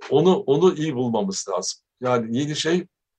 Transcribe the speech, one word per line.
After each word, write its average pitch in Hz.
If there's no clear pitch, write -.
Onu, 165
onu 165
iyi 151
bulmamız 113
lazım. 92
Yani 120
yeni 147
şey 175